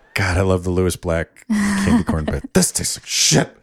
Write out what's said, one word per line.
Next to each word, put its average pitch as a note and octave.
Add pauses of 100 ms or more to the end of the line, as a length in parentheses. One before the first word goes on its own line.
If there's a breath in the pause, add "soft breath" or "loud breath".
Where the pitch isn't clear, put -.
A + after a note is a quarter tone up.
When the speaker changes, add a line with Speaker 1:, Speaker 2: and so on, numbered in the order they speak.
(140)
Speaker 1:
God, F#2
I F#2+
love F#2+
the F#2
Lewis F2+
Black E2
candy G#3
corn D#2
bit. C#2
Speaker 2:
<laughs> -
Speaker 1:
This F3+
tastes -
like -
shit. -